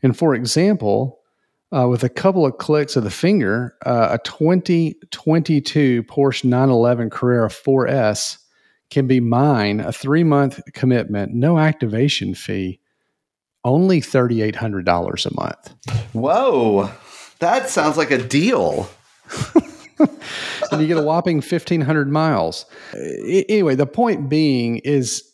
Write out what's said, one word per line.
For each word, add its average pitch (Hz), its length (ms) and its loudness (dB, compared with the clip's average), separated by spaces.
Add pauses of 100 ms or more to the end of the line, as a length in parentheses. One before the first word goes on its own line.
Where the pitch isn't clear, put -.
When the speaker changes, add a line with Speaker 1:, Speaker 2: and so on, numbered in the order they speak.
Speaker 1:
And 127 140 2
for 156 180 2
example, 127 840 0 (540)
uh, 127 140 2
with 123 160 0
a 123 60 0
couple 185 360 0
of 131 120 -2
clicks 151 400 0
of 113 80 0
the 98 40 -4
finger, 123 760 0
uh, 120 260 2
a 117 140 -2
twenty 170 720 0 (140)
twenty-two 147 920 0
Porsche 139 400 -2
nine 127 240 2
eleven 120 420 2
Carrera 120 400 0
four 131 380 0
S 117 520 -2 (500)
can 135 180 0
be 127 140 4
mine, 117 580 2
a 110 140 -6
three-month 143 680 0 (140)
commitment, 110 600 0
no 147 240 2
activation 143 760 0
fee, 95 460 -8 (840)
only 170 380 4
thirty-eight 117 560 0
hundred 98 280 -4
dollars 87 400 0
a - 80 -6
month. - 400 -8 (380)
Speaker 2:
Whoa, 127 800 2 (480)
that 247 300 0
sounds 151 260 0
like 147 160 0
a 135 60 2
deal. 117 760 0
<laughs> - 60 -20 (1700)
Speaker 1:
And 156 100 -2
you 156 60 0
get 165 100 0
a 151 60 0
whopping 160 380 0
fifteen 170 400 -2
hundred 143 280 0
miles. 147 560 -2 (300)
A-, 80 540 -2
anyway, 185 260 2
the 139 100 2
point 185 440 -2
being 131 480 0
is 135 460 -2 (100)